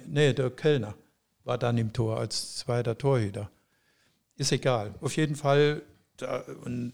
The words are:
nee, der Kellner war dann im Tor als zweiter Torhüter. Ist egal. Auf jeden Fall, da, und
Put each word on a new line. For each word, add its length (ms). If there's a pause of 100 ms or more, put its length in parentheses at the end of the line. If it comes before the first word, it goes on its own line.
nee, 260
der 180
Kellner 440 (480)
war 160
dann 180
im 160
Tor 280
als 340
zweiter 420
Torhüter. 540 (840)
Ist 160
egal. 480
Auf 160
jeden 180
Fall, 480 (360)
da, 260 (200)
und 300